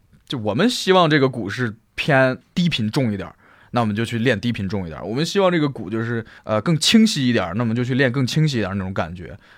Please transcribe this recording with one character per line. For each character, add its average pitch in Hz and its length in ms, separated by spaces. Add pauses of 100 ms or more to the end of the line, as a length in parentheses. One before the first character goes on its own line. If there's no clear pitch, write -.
(260)
就 156 120
我 104 160
们 180 160
希 190 240
望 180 160
这 151 100
个 131 80
鼓 117 220
是 110 260 (200)
偏 131 440 (160)
低 175 140
频 110 200
重 117 220
一 101 60
点 87 100
儿， - 80 (360)
那 120 100
我 117 40
们 107 100
就 113 100
去 113 140
练 117 200
低 120 120
频 101 180
重 95 160
一 - 20
点 76 120
儿。 - 40
我 98 120
们 151 100
希 185 140
望 185 120
这 175 80
个 147 80
鼓 110 220
就 113 140
是， 113 200 (200)
呃， 107 180
更 160 160
清 220 280
晰 143 220
一 120 60
点 110 100
儿， 85 120
那 120 80
我 - 20
们 113 100
就 123 80
去 123 120
练 127 160
更 131 140
清 156 220
晰 135 100
一 - 20
点 95 100
儿 98 60
那 98 80
种 92 100
感 87 200
觉。 87 240 (200)